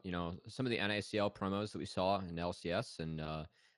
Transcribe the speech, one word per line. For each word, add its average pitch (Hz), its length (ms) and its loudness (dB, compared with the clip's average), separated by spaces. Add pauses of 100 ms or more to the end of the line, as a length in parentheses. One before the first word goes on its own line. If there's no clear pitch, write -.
you 92 80 -2
know, 87 240 0 (100)
some 131 200 -2
of 120 40 2
the 117 80 2
N 101 140 2
A 104 100 2
C - 160 0
L 101 100 6
promos 101 440 0
that 92 60 -6
we 76 60 -4
saw 95 360 4
in 87 180 -4
L 87 140 0
C - 180 -4
S 101 300 -2
and, 80 200 -4
uh, 78 220 -4 (360)